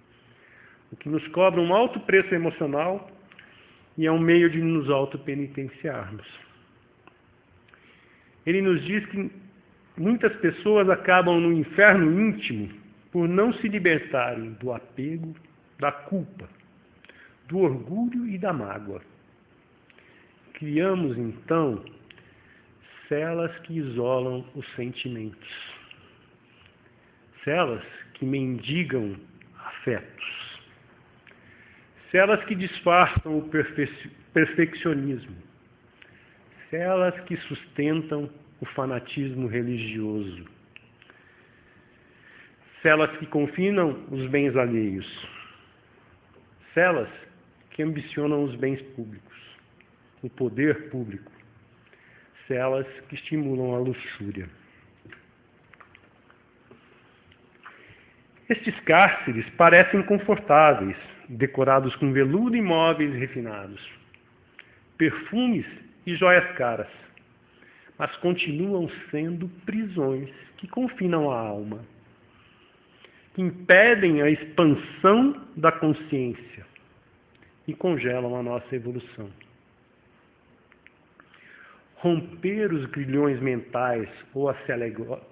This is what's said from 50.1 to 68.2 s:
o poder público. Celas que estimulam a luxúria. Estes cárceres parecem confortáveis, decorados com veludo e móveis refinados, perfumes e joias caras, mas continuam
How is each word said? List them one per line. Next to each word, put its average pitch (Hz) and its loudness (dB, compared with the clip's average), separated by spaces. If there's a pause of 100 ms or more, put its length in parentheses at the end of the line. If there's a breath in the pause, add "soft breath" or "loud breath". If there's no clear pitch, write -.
o 123 -10
poder 135 -2
público. 110 -10 (1200 soft breath)
Celas 131 -2 (220)
que 151 -14
estimulam 131 -4
a 123 -2
luxúria. 101 -6 (4000 loud breath)
Estes - -4
cárceres 160 4
parecem 175 8
confortáveis, 151 4 (320)
decorados 131 2
com 139 0
veludo 165 2
e 233 0
móveis 160 2
refinados, 110 -10 (1120 soft breath)
perfumes 202 -2 (400)
e 175 -4
joias 180 6
caras, 117 -2 (1120 soft breath)
mas - -4
continuam 175 -2 (220)